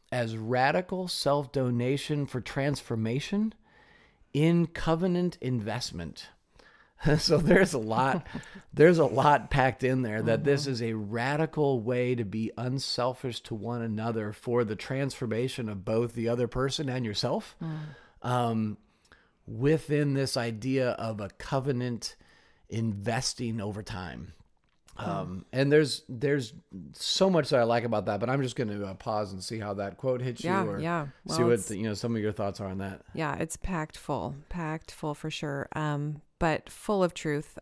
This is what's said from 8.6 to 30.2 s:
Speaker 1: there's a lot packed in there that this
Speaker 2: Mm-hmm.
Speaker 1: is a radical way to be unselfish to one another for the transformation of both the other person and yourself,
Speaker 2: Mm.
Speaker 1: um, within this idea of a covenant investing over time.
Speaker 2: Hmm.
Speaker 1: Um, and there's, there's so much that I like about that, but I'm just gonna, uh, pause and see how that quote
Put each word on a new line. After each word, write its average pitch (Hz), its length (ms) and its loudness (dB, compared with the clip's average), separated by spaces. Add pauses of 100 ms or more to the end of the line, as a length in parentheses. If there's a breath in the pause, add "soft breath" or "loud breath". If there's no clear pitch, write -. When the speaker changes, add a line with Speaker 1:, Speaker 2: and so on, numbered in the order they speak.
Speaker 1:
there's 165 240 10
a 156 80 6
lot 131 460 4
packed 131 320 2
in 131 180 2
there 110 180 0
that 113 220 2
this 143 200 4
Speaker 2:
Mm-hmm. 139 100 -2
Speaker 1:
is 113 100 -4
a 113 120 -2
radical 135 840 0
way 123 380 0
to 117 80 -2
be 107 340 -2
unselfish 127 840 -2
to - 120 -8
one 117 280 -4
another 110 500 -2
for 120 320 0
the 107 100 -2
transformation 127 920 -4
of 101 160 -6
both 113 300 0
the 113 140 0
other 120 200 2
person 135 400 -2
and 127 160 -2
yourself, 123 580 -2
Speaker 2:
Mm. 160 140 -6 (520 loud breath)
Speaker 1:
um, 113 500 0 (680 soft breath)
within 143 680 2
this 135 220 0
idea 123 540 0
of 110 300 -4
a 98 80 -6
covenant 123 880 -4 (520 soft breath)
investing 113 920 -2
over 104 240 -6
time. 87 480 -10 (640)
Speaker 2:
Hmm. 104 140 -6
Speaker 1:
Um, 92 420 -6
and 139 180 2
there's, 147 380 4
there's 139 440 -2 (420)
so - 360 2
much 156 200 4
that 135 100 6
I - 20 6
like 117 220 4
about 107 220 0
that, 104 120 0
but 101 100 -2
I'm 139 140 2
just 123 140 -4
gonna, 104 280 -2
uh, 95 100 -8
pause 107 380 -4
and 95 80 -10
see 110 200 -6
how 101 140 -4
that 98 240 -6
quote 127 220 -2